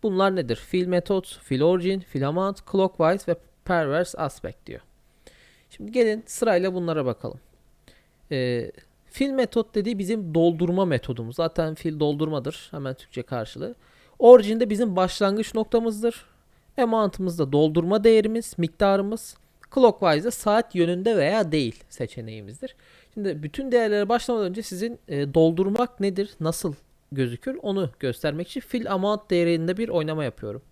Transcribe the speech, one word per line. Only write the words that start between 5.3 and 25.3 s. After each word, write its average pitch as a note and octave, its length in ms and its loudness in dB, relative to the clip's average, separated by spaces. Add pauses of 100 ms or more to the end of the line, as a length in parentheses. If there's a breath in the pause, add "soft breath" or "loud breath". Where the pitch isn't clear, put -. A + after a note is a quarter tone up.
Şimdi G#3 220 -16
gelin A3+ 340 0
sırayla F#3+ 480 0
bunlara E3 320 -2
bakalım. B2 340 -6 (920 soft breath)
Ee, B2+ 400 -2 (340)
fill C#4 260 -2
Method A#3+ 440 -2
dediği G#3 240 -2
bizim G3 340 -4
doldurma F3 520 2
metodumuz. A#2+ 500 -4
Zaten E3 400 -2
fill D#3 240 -6
doldurmadır. D3 720 -4
Hemen C#3 220 -8
Türkçe - 280 -12
karşılığı. B2+ 540 -8 (440 soft breath)
Origin A3+ 400 10
de A3+ 100 0
bizim G#3 260 0
başlangıç G3 600 0
noktamızdır. A3+ 720 -2 (520)
Amount'ımız G#3 640 0
da C3+ 120 0
doldurma E3 520 2
değerimiz, A3 540 2
miktarımız. G3 800 0 (380)
Clockwise F#3 480 4
de A#3 80 -2
saat G#3+ 440 0
yönünde F3+ 420 2
veya F3 340 2
değil C#3+ 380 -2
seçeneğimizdir. A2 840 -12 (380 soft breath)
Şimdi F3 300 -4
bütün C4 280 -6
değerlere G#3 380 2
başlamadan A#3 380 0
önce F#3+ 140 -6
sizin, G#3+ 460 -8
e, C#3+ 260 -4